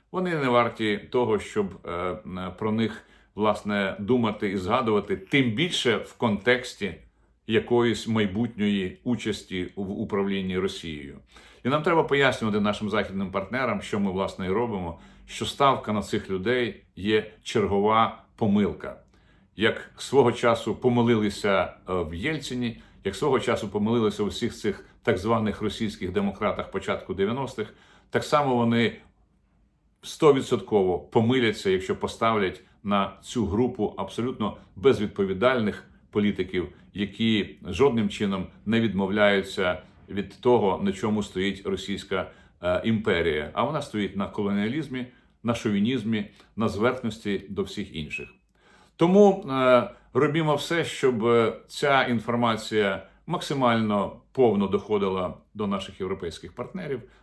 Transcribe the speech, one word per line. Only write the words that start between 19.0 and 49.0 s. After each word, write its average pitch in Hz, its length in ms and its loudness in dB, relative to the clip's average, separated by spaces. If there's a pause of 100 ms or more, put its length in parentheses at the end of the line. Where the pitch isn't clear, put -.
Як 110 400 0
свого 123 360 4
часу 117 420 0
помилилися, 107 920 2
е, - 80 -6 (140)
в 87 280 -4
Єльцині, 123 680 -6 (220)
як 95 100 -4
свого 131 260 2
часу 110 280 -2
помилилися 104 540 2
у 104 40 0
всіх 101 280 -4
цих - 320 -6 (160)
так 101 160 2
званих 107 440 0
російських 101 500 -4
демократах 98 580 -2
початку 95 440 -6
дев'яностих, 110 600 -4 (360)
так 117 140 -2
само 143 320 2
вони 117 400 2 (1080)
стовідсотково 113 960 4
помиляться, 113 720 2
якщо 95 260 0
поставлять 104 640 -2 (240)
на 101 280 0 (100)
цю 113 240 -4
групу 107 500 -2
абсолютно - 600 -6 (200)
безвідповідальних 104 1080 2 (260)
політиків, 95 580 0 (260)
які 104 720 -2
жодним 110 420 2
чином 98 380 -4 (200)
не 113 140 2
відмовляються 98 1000 0 (260)
від 95 320 -8
того, 104 420 4
на 98 100 0
чому 107 300 -2
стоїть 95 440 -4
російська, 95 640 -6 (320)
е, 90 220 0
імперія. 82 680 0
А 107 120 -2
вона 147 180 -2
стоїть 98 340 -4
на 98 100 -2
колоніалізмі, 110 800 -4 (360)
на 117 120 0
шовінізмі, 107 760 0 (260)
на 107 120 0
зверхності 104 800 -2
до 98 140 -4
всіх 95 340 -8
інших. 73 320 -8 (680)
Тому, 190 540 6